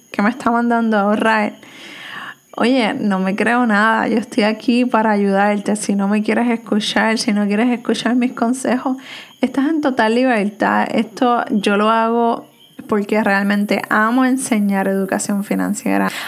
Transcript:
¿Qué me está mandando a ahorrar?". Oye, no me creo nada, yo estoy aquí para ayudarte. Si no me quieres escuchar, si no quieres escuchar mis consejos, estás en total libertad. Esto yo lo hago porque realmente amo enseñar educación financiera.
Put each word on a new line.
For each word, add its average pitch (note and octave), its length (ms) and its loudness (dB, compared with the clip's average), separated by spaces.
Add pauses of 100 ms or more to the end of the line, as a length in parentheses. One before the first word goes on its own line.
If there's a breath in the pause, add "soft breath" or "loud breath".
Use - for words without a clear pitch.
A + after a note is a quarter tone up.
(120)
¿Qué - 100 -2
me G#3 80 2
está B3+ 200 -4
mandando A#3 480 2
a G3+ 40 2
ahorrar?". G#3+ 520 2 (1000 loud breath)
Oye, A#3+ 380 2
no G3 240 0
me F#3+ 160 -2
creo A#3 320 0
nada, A3 400 2
yo A3 120 0
estoy - 260 -2
aquí A#3 400 0
para A3+ 260 2
ayudarte. G3+ 640 2
Si G#3 220 -2
no G3 100 0
me G#3 160 0
quieres A3 260 0
escuchar, A3 720 0
si A3 140 -2
no G#3 140 0
quieres G#3 220 2
escuchar A#3 460 -2
mis B3+ 180 2
consejos, B3+ 640 -2 (440 loud breath)
estás C4 280 0
en D#4+ 120 0
total B3 340 2
libertad. G#3+ 800 0
Esto A#3+ 580 0
yo G3+ 260 0
lo G#3+ 140 2
hago A3+ 560 0 (420)
porque G#3 340 0
realmente G3+ 680 0
amo A3+ 360 2
enseñar G#3 640 0
educación G3 560 -2
financiera. G3 640 -2 (180 loud breath)